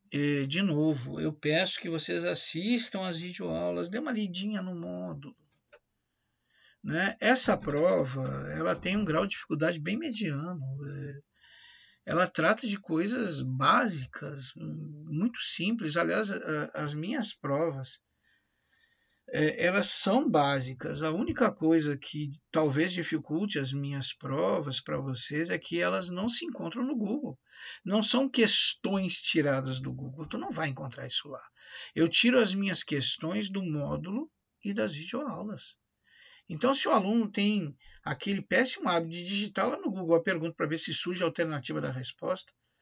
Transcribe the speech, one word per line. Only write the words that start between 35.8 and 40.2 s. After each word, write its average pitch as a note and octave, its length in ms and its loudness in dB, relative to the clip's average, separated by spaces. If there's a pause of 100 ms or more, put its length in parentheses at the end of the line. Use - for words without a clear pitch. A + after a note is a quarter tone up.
Então, A#3 280 2
se C#4 120 2
o D4+ 40 4
aluno G#3+ 380 4
tem G3+ 460 2 (280)
aquele F#3 380 -2
péssimo C4 460 2
hábito E3+ 240 2
de F3 140 -6
digitar G3+ 420 -2
lá D#4 100 -2
no F4+ 120 -4
Google F3+ 260 2
a E3 80 6